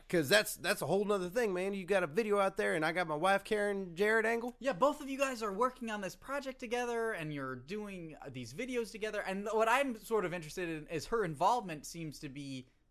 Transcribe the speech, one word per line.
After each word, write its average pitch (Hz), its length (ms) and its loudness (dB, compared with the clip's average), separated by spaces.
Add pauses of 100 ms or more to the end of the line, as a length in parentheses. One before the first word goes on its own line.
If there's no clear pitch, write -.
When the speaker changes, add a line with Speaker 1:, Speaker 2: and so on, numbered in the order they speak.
Speaker 1:
'cause 160 200 2
that's, 208 280 4
that's 190 260 -2
a 147 40 0
whole 190 180 2
nother 190 240 0
thing, 208 260 0
man. 190 180 -2
You 196 120 -6
got 185 180 4
a 170 60 0
video 202 320 2
out 190 160 2
there, 202 180 2
and 156 100 2
I 160 60 2
got 170 160 0
my 156 80 -2
wife, 190 300 4
Karen 202 500 0
Jarrett 214 320 4
Angle. 233 320 0
Speaker 2:
Yeah, 262 140 0
both 277 280 4
of 269 80 -8
you 269 100 -4
guys 262 220 0
are 220 120 -2
working 240 360 0
on 208 120 -4
this 185 160 -6
project 269 420 -6
together, 233 540 -2
and 160 200 -4
you're 135 220 -4
doing, 180 680 -10
uh, 139 120 -12
these 120 200 -10
videos 240 380 -4
together. 214 340 -4
And 196 280 -4
what 220 160 6
I'm 254 320 4
sort 214 240 2
of 170 100 -2
interested 170 340 -6
in 156 200 -6
is 160 180 -4
her 226 180 0
involvement 170 600 2
seems 160 340 -8
to 156 80 -8
be 135 380 -10 (240)